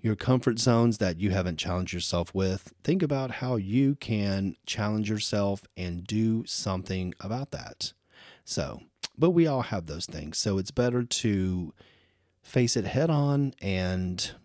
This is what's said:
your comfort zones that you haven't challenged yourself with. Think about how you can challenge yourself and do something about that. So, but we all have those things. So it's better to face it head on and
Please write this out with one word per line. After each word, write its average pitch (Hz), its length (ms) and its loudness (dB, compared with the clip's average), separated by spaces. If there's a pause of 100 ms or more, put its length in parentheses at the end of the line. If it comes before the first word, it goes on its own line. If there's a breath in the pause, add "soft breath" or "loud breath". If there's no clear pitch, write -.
your 107 120 2
comfort 127 420 2
zones 117 400 4
that 90 220 0
you 101 100 2
haven't 90 280 0
challenged 90 360 -2
yourself 87 400 -2
with. 95 400 -2 (100)
Think 180 200 2
about 135 300 -2
how 127 220 -2
you 120 400 2
can 101 600 -2 (100)
challenge 107 460 -2
yourself 101 500 0 (160)
and 87 280 -6
do 113 420 0
something 92 720 -4
about 117 320 -6
that. - 420 -10 (500 loud breath)
So, 67 380 -6 (340)
but 160 140 4
we 170 160 6
all 135 160 0
have 92 240 -4
those 76 220 -8
things. 78 320 -8
So 98 180 0
it's 95 140 -4
better 123 320 2
to 92 680 0 (680 soft breath)
face 123 340 0
it 104 100 0
head 160 260 2
on 143 500 2
and 92 680 -2 (140)